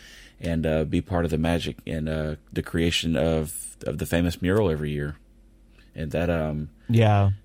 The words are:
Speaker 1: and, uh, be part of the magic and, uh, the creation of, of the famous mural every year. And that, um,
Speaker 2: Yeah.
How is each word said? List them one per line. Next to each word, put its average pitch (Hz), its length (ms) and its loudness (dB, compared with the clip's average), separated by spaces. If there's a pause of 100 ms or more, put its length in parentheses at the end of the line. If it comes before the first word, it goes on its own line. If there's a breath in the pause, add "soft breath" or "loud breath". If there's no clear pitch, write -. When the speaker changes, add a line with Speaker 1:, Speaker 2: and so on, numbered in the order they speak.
(400 loud breath)
Speaker 1:
and, 82 260 -2
uh, 78 200 2
be 78 160 0
part 85 240 0
of 78 60 -2
the 80 60 0
magic 80 400 0 (100)
and, 78 220 -4
uh, 78 260 -4 (160)
the - 120 -4
creation 82 520 0
of, 80 600 -2 (100)
of 76 120 -4
the 80 80 -4
famous 85 360 0
mural 95 280 2
every 76 220 -2
year. 73 240 -4 (800 soft breath)
And 78 180 -6
that, 82 180 0
um, 78 400 -2 (200)
Speaker 2:
Yeah. 107 420 6 (140)